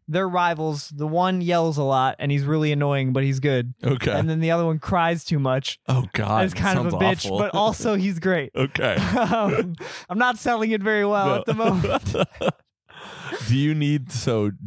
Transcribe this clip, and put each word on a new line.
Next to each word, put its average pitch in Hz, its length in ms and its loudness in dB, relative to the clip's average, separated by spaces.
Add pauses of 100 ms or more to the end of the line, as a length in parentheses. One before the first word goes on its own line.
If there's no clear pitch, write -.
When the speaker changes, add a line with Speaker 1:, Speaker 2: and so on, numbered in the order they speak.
Speaker 1:
they're 180 200 0
rivals. 160 600 -2
The 147 160 -6
one 180 340 0
yells 170 380 2
a 143 40 0
lot 135 360 2
and 143 120 -2
he's 143 140 2
really 151 260 2
annoying, 139 440 0
but 135 100 2
he's 135 160 0
good. 127 320 0 (100)
Speaker 2:
Okay. 123 300 0
Speaker 1:
And 151 160 0
then 160 120 0
the 160 100 2
other 170 160 2
one 160 120 0
cries 170 460 0
too 160 140 0
much. 135 400 0 (100)
Speaker 2:
Oh, 127 240 2
God. 107 320 2
Speaker 1:
It's 185 80 0
kind 190 260 0
of - 80 0
a - 40 0
Speaker 2:
Sounds - 120 0
Speaker 1:
bitch, - 220 2
Speaker 2:
awful. 98 140 -2
Speaker 1:
but 104 160 -2
also 214 400 0
he's 190 240 0
great. 170 340 0
Speaker 2:
<laughs> - 40 -8
Okay. 135 420 0
Speaker 1:
<laughs> 190 180 0
Um, 202 580 0 (360)
I'm 180 80 -2
not 247 200 2
selling 220 320 0
it 214 120 0
very 208 240 2
well 202 220 2
Speaker 2:
No. 196 100 2
Speaker 1:
at - 80 -4
the 220 80 0
moment. 220 600 0
Speaker 2:
<laughs> - 440 -2 (920)
Do 120 80 4
you 147 180 2
need, 147 380 0
so 110 380 0 (160)